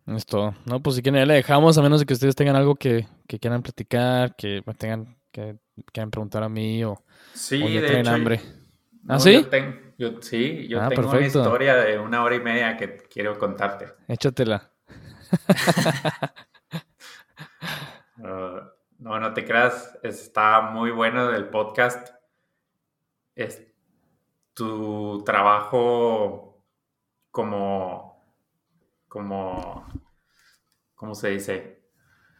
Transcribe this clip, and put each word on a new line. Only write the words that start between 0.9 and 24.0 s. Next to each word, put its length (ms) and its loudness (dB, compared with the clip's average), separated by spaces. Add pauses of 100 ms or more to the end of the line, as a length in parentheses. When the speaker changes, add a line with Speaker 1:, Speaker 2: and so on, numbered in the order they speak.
Speaker 1:
si 60 -4
quieren, 200 2
ya 40 4
le 80 6
dejamos, 440 6
a 40 6
menos 180 6
de 60 2
que 80 0
ustedes 200 2
tengan 220 4
algo 180 4
que, 320 0 (220)
que 100 -10
quieran 240 -2
platicar, 720 -2
que 320 -6
me 80 -8
tengan, 420 -8 (140)
que 280 -12 (340)
quieran 180 -8
preguntar 320 -6
a 60 -4
mí 360 -4
o, 180 -6 (300)
Speaker 2:
Sí, 300 -4
Speaker 1:
o 60 0
ya 120 0
Speaker 2:
de 60 0
Speaker 1:
traen 200 4
Speaker 2:
hecho, 40 2
Speaker 1:
hambre. 300 0 (680)
¿Ah, 60 0
Speaker 2:
no, 60 2
Speaker 1:
sí? 140 10
Speaker 2:
yo 140 6
ten-, 500 -4
yo, 120 -2 (120)
sí, 460 -4
yo 140 -4
Speaker 1:
Ah, 60 0
Speaker 2:
tengo 140 0
una 100 -2
Speaker 1:
perfecto. 280 4
Speaker 2:
historia 360 4
de 220 2
una 260 -2
hora 100 2
y 60 -2
media 360 -2
que 200 -8
quiero 420 -8
contarte. 540 -6 (160)
Speaker 1:
Échatela. 600 -2 (600)
Speaker 2:
<laughs> 1000 0 (1900)
Ah, 480 -10 (280)
no, 200 -6
no 140 -4
te 140 -6
creas, 560 2
está 580 2
muy 300 -2
bueno 400 0
el 180 -4
podcast. 600 -2 (1300)
Es 320 -12 (840)